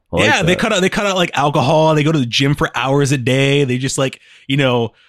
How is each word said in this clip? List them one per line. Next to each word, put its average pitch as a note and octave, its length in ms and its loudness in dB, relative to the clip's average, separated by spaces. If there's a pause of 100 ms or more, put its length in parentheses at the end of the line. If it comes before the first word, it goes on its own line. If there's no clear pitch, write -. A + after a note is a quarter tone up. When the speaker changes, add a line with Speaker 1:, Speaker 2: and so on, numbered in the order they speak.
(120)
Speaker 1:
I - 60 -4
like - 80 2
Speaker 2:
Yeah, A#3+ 180 2
they F3 100 2
Speaker 1:
that. F3+ 60 -2
Speaker 2:
cut A3 140 -2
out, F#3 80 -2
they F#3 80 0
cut G#3 160 -4
out, G3 100 -2
like, F3 180 0
alcohol. D3+ 640 2
They D3+ 80 2
go D#3 80 0
to D#3 80 0
the B2 60 0
gym C#3 300 0
for D#3+ 200 -2
hours C3+ 360 0
a D3 60 2
day. C3+ 460 2
They B2+ 140 -2
just, C3 200 -6
like, C3 220 -4 (280)
you C3+ 100 0
know, B2 360 0 (140)